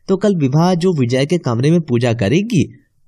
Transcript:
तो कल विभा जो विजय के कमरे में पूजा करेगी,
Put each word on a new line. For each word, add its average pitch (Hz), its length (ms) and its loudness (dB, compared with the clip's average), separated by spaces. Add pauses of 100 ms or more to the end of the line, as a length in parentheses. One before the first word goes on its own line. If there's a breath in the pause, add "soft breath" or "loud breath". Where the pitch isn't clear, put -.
तो 190 80 2
कल 202 200 0
विभा 160 380 2
जो 170 260 0
विजय 127 260 0
के 175 120 -2
कमरे 131 320 0
में 175 100 2
पूजा 120 320 0
करेगी, 139 680 -2 (300 loud breath)